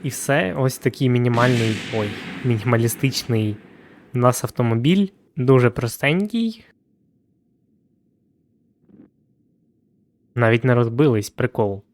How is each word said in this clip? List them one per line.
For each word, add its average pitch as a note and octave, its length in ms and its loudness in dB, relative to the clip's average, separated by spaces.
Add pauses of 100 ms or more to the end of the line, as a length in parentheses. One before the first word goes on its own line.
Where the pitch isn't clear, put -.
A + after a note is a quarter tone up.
І C#3+ 60 -4
все, E3 480 -2
ось C3 200 -2
такий C3+ 320 -2
мінімальний, A#2+ 680 2 (200)
ой, G#2 120 -2 (340)
мінімалістичний A#2 1120 -2 (560)
у - 40 -4
нас B2 260 2
автомобіль. B2+ 640 0 (280)
Дуже B2+ 340 4
простенький. G3+ 960 -4 (3750)
Навіть A#2 280 2
не B2+ 120 4
розбились, A#2+ 540 2
прикол. G#2 520 -4 (120)